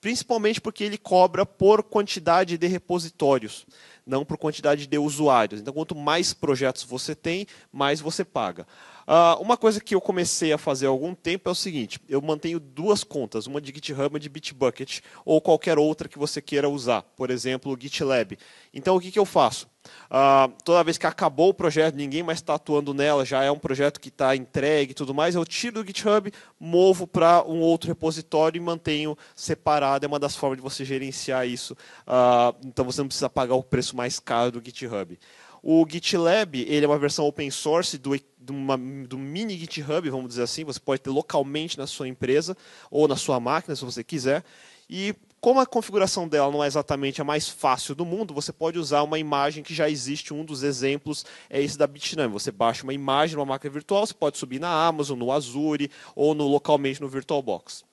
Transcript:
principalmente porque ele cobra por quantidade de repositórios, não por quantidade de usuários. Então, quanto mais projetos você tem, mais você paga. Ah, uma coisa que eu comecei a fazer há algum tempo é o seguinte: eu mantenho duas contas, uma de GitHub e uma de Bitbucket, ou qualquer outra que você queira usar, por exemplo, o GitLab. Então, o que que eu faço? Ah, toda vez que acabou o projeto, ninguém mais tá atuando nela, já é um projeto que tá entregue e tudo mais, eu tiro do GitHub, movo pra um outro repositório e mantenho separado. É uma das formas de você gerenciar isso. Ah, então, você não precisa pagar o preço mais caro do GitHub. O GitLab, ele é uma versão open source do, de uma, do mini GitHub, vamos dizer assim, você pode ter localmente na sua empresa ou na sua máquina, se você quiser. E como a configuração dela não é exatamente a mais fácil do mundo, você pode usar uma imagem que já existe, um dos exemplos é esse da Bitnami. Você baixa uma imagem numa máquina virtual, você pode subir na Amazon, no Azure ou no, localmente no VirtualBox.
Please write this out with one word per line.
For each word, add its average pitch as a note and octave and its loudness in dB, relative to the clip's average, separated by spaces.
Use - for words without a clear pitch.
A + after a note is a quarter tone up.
principalmente A3+ -2
porque - -8
ele G#3 -4
cobra F3+ 4
por G#3 4
quantidade F3 0
de E3+ 0
repositórios, D#3+ 0
não C3 -2
por D3+ -8
quantidade D3 0
de C#3+ 0
usuários. C3+ 2
Então, B2 -10
quanto D#3 -6
mais D3+ 0
projetos C3+ 0
você B2+ -8
tem, F3 -6
mais C#3+ 0
você D#3+ -6
paga. F2+ -6
Ah, E3+ 6
uma A#3 2
coisa A3 2
que - -6
eu F#3 4
comecei F3 0
a D3+ 2
fazer C#3 -2
há - 4
algum C#3 0
tempo F3+ -6
é F3+ 0
o - 0
seguinte: D3+ -6
eu C#3 0
mantenho D#3 -4
duas D#3 -2
contas, A2+ -6
uma C#3+ -6
de C#3 -14
GitHub C#3 -6
e C#3 2
uma D3 -6
de D3 -14
Bitbucket, C#3 -6
ou D#3 4
qualquer D#3+ 2
outra D3+ 0
que - -18
você D3 -4
queira C#3+ 0
usar, A#2+ 0
por - -8
exemplo, B2+ -4
o B2 -10
GitLab. B2+ -2
Então, F#3 2
o F3+ 4
que F3+ -12
que G#3 -2
eu G3+ 6
faço? C#3 2
Ah, C3+ 6
toda E3+ 6
vez E3 -2
que - -2
acabou E3 2
o G3 4
projeto, D#3 2
ninguém C#3+ -4
mais E3 -4
tá D#3 -2
atuando D3 -2
nela, C#3+ 2
já C3 0
é C#3 2
um D3 -2
projeto C#3+ -2
que - -18
tá C3+ 2
entregue C#3 0
e - -14
tudo C3+ -6
mais, D#3+ 2
eu F3 0
tiro A3 -6
do G3 -8
GitHub, G#3 0
movo F3+ 4
pra E3+ 6
um E3 -4
outro E3 2
repositório D#3+ 0
e - -6
mantenho D#3 -4
separado. C#3+ 0
É D3 -4
uma D3 -2
das C#3+ -4
formas C3+ -2
de B2+ -16
você C3 -8
gerenciar C3 -4
isso. A#2+ -10
Ah, B2 6
então, C3 -2
você B2 -4
não C#3 -2
precisa B2+ -4
pagar B2+ 0
o B2+ 2
preço B2 -2
mais B2 -4
caro A#2+ 0
do A#2 -12
GitHub. A2 -8
O D#3+ 6
GitLab, E3+ 0
ele D3 2
é - 4
uma D3 4
versão D3 0
open C#3+ -4
source D#3 -2
do, C#3 -2
de C3 -14
uma, C3+ -2
do C3 -10
mini F3 -8
GitHub, D#3 -6
vamos C3 -6
dizer A#2+ -4
assim, D#3 -6
você C#3+ -10
pode C3+ -2
ter C3+ -8
localmente C#3+ -2
na C3+ -8
sua C3 -10
empresa C#3+ 0
ou D3+ 4
na C#3 4
sua B2+ 0
máquina, C#3+ -2
se C#3 -10
você A#2+ -10
quiser. C#3+ -2
E G3 -6
como C4 6
a B3+ 4
configuração G3 0
dela D3 2
não D3 0
é - 2
exatamente C#3 -2
a D3 -2
mais D3+ -2
fácil C3+ -2
do E3 -4
mundo, F#3 -6
você D3 -8
pode E3 -4
usar D3 0
uma D#3 -2
imagem D3 -2
que D#3+ -12
já D3+ 0
existe, C#3+ -6
um D3+ -10
dos C#3+ -10
exemplos C#3 -4
é C3+ -2
esse C#3+ -2
da D3 2
Bitnami. C#3+ -4
Você G2+ -6
baixa A2+ -2
uma C3+ -8
imagem C#3+ 0
numa D3 -4
máquina C#3 -6
virtual, G3 -2
você - -10
pode - -2
subir C3 -8
na E3 2
Amazon, D3 -2
no A#2+ -2
Azure C#3+ -2
ou D3+ 4
no, D3 0
localmente C#3 2
no C#3+ -8
VirtualBox. C3 -6